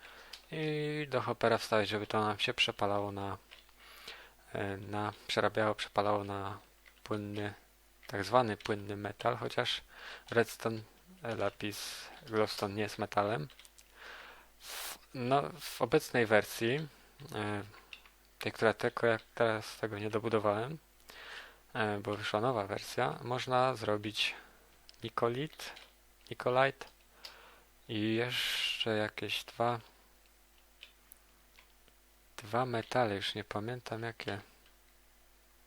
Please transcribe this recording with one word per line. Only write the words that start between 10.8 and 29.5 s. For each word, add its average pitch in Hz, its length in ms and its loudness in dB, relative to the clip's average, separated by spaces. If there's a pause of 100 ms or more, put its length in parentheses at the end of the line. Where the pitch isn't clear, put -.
e, 113 120 -4
lapis, - 680 -4 (200)
glowstone 107 500 0
nie 107 80 0
jest - 140 -4
metalem. 107 500 0 (1120)
W - 380 -10 (200)
no, 135 260 2 (160)
w - 220 -6
obecnej 123 440 4
wersji, 113 640 4 (480)
e, 104 280 -2 (760)
tej, 104 120 -2
która 110 220 4
tylko - 340 0
jak 110 140 4 (140)
teraz 110 420 2
tego 107 220 -4
nie 107 100 -2
dobudowałem, 110 680 2 (960)
e, 104 260 0
bo 104 160 -2
wyszła 107 260 0
nowa 113 260 2
wersja, - 560 -2
można 127 520 2
zrobić 107 600 0 (680)
Nicolit, 120 680 -2 (580)
Nicolite 127 560 2 (1040)
i 110 260 2
jeszcze - 720 0
jakieś 107 540 0
dwa, 117 360 0 (2500)